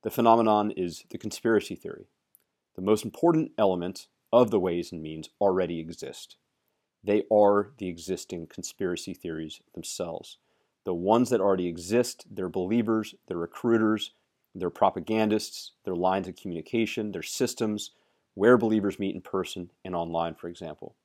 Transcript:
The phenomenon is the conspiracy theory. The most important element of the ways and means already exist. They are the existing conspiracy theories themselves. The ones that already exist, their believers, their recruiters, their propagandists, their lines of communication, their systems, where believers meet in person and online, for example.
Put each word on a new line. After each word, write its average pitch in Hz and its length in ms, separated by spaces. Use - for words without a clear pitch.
The 107 100
phenomenon 110 600
is 87 400
the - 80
conspiracy 104 560
theory. - 320
The 95 40
most 104 240
important 160 540
element 92 480
of 117 180
the 110 80
ways 87 320
and 80 120
means 78 260
already 90 420
exist. - 560
They 104 260
are 101 460
the 95 120
existing 87 580
conspiracy - 680
theories 78 480
themselves. - 640
The 92 100
ones 107 340
that 117 140
already 95 240
exist, 90 580
their 92 140
believers, 107 680
their 90 100
recruiters, 110 760
their 90 160
propagandists, 107 1000
their 92 100
lines 92 320
of 92 100
communication, 107 760
their 85 100
systems, 107 680
where 113 240
believers 107 420
meet 98 160
in 90 60
person 90 500
and 90 100
online, 85 400
for 87 140
example. 87 560